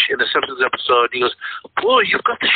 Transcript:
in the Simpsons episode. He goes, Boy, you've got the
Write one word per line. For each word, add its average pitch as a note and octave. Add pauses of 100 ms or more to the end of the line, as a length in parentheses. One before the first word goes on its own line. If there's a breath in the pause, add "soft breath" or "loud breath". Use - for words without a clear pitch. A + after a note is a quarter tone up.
in C#3
the B2
Simpsons C3+
episode. B2
He B2
goes, A#2+ (460 loud breath)
Boy, A#3+
you've -
got A#3
the -